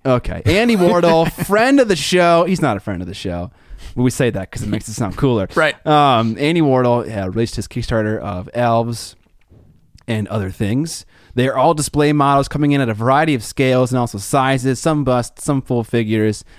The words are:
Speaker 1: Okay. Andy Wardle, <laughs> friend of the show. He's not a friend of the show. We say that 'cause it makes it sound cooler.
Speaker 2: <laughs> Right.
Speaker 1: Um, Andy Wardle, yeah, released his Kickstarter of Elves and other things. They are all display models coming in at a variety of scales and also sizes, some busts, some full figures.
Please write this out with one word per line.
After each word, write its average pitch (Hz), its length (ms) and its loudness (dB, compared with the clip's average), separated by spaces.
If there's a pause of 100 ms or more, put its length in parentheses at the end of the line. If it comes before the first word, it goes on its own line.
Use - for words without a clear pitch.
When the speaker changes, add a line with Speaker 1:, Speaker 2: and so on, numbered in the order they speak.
Speaker 1:
Okay. 120 400 -2
Andy 220 300 2
Wardle, 170 500 4
<laughs> 160 220 -6
friend 240 320 4
of 240 80 4
the 196 80 2
show. 170 500 2
He's 180 160 -2
not 120 160 0
a - 20 -10
friend 92 220 -8
of 90 60 -10
the 87 80 -10
show. 87 360 -8 (440)
We 123 160 2
say 127 180 0
that 95 220 -6
'cause 107 100 -8
it 107 80 -6
makes 104 180 -4
it 110 60 -12
sound 95 240 -4
cooler. 120 340 0
Speaker 2:
<laughs> - 40 -18
Right. 156 200 2 (120)
Speaker 1:
Um, 127 520 4
Andy 160 220 2
Wardle, 123 440 2
yeah, 101 200 -6
released 113 300 -4
his 107 120 -8
Kickstarter 110 520 -2
of 92 340 -8
Elves 117 640 -2 (920)
and 107 220 -4
other 101 220 -4
things. 123 540 -4 (280)
They 123 160 0
are 117 80 -2
all 147 160 4
display 151 400 0
models 143 340 2
coming 143 260 0
in 143 80 2
at 120 80 0
a 110 40 -2
variety 135 400 2
of 113 100 -2
scales 127 480 0
and 131 80 0
also 117 200 -4
sizes, 131 600 0
some 151 240 0
busts, 123 400 -2
some 139 200 -2
full 120 200 -2
figures. 110 640 -2 (140)